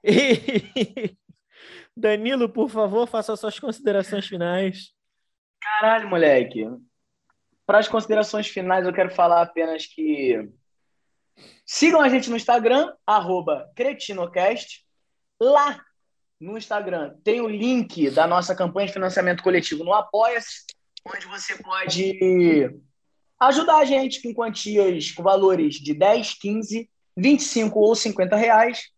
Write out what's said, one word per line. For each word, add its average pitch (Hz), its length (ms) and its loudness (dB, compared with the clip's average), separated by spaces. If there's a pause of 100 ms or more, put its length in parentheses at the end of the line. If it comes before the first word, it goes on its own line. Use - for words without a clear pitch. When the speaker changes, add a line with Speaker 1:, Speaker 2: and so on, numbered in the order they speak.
Speaker 1:
E - 0 -
<laughs> 226 1120 0 (760)
Danilo, 220 540 0
por 254 200 -2
favor, 214 380 -2
faça 220 280 -6
suas 214 240 -10
considerações 208 680 -4
finais. 185 640 -6 (720)
Speaker 2:
Caralho, 214 480 0
moleque. 131 580 2 (960)
Para 208 140 4
as 214 80 0
considerações 214 600 -2
finais, 185 380 -2
eu 180 80 -2
quero 185 200 0
falar 170 280 4
apenas 160 460 -4
que 135 600 -2 (1160)
sigam 320 340 2
a 277 100 4
gente 254 200 0
no 233 60 -4
Instagram, 247 580 2 (120)
arroba 175 680 0
Cretinocast. 196 1120 -4 (560)
Lá 285 400 4 (580)
no 196 180 -14
Instagram 180 680 -8
tem 233 180 0
o 226 60 -4
link 214 640 -2
da 156 160 4
nossa 180 280 0
campanha 190 320 -4
de 196 60 -12
financiamento 185 500 -2
coletivo 165 400 0
no 180 100 0
Apoia-se, 226 680 -2 (420)
onde 185 200 -14
você 190 360 -12
pode 190 560 -4 (1200)
ajudar 311 380 4
a 285 60 6
gente 262 360 -2
com 233 120 -10
quantias, 208 800 -2
com 175 120 -14
valores 185 520 2
de 147 180 -6
dez, 208 420 2
quinze, 214 540 -8 (280)
vinte 262 220 4
e - 60 -6
cinco 220 340 -2
ou 214 160 4
cinquenta 196 400 -2
reais. 233 640 2